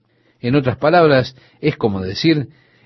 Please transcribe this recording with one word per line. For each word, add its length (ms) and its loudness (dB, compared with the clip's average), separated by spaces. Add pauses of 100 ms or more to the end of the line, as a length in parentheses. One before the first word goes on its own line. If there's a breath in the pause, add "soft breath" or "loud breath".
(400)
En 160 -2
otras 220 0
palabras, 580 2 (240 soft breath)
es 160 -2
como 260 -4
decir, 460 -2 (380 soft breath)